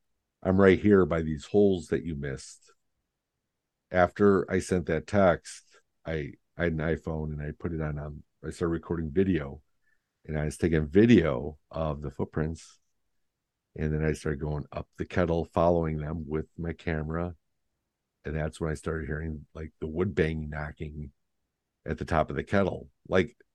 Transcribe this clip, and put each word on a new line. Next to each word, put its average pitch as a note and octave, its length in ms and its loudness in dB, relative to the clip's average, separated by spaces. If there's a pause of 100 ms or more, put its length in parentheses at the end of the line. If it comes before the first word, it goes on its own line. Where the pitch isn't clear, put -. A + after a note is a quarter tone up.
(420)
"I'm F#2+ 180 2
right F#2+ 200 8
here G2 260 6
by E2 160 0
these D#2 240 -6
holes G2 420 2
that D#2 160 -2
you D#2+ 120 -6
missed." - 560 -12 (1160)
After F2+ 600 4
I F#2+ 80 2
sent F2+ 280 -2
that D#2 200 -2
text, F#2+ 580 2 (400)
I, D#2 280 -6 (260)
I F2 60 0
had E2+ 80 2
an D#2+ 60 -4
iPhone D#2 540 -4
and D2 100 -8
I D2 100 -8
put E2+ 200 -8
it D#2+ 80 -4
on, D2+ 180 -4
um, D2 240 -12 (220)
I D2+ 60 -10
started E2 220 -2
recording E2 380 -4
video, D2+ 500 0 (680)
and D2+ 120 -4
I D2+ 80 -2
was D2 120 -6
taking D#2+ 300 2
video D#2 720 6 (120)
of D2+ 320 -4
the D2+ 80 -8
footprints. - 680 -6 (1000)
And D#2 160 -2
then D#2 120 -2
I D#2 80 2
started D2+ 280 -4
going D2+ 320 -6
up - 160 -10 (100)
the F2 60 -4
kettle, E2 480 0
following E2 460 2
them D2+ 300 -8
with D2+ 180 -4 (120)
my E2 140 -6
camera. D#2+ 640 -6 (880)
And D#2 120 -8
that's D#2 240 -6
when D#2+ 100 -4
I D#2 40 -4
started D#2+ 320 -6
hearing, D2+ 380 -8 (100)
like, D#2 260 -14
the D#2+ 60 -8
wood E2 280 -2
banging, D#2+ 360 0
knocking D2+ 600 -10 (760)
at D#2 120 -4
the - 60 -8
top D#2 260 0
of C2+ 60 -8
the C#2 80 -4
kettle. F#2+ 440 -2 (200)
Like, F2 280 0 (180)